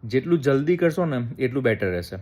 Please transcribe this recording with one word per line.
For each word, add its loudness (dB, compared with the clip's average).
જેટલું 0
જલ્દી 2
કરશો 2
ને -4
એટલું -2
બેટર 2
રહેશે. -4